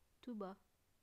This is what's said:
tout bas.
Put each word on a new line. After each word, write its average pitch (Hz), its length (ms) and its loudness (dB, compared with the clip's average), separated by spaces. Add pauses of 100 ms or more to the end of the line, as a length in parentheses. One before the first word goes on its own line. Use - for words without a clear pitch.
(220)
tout 247 140 -2
bas. 196 220 0 (460)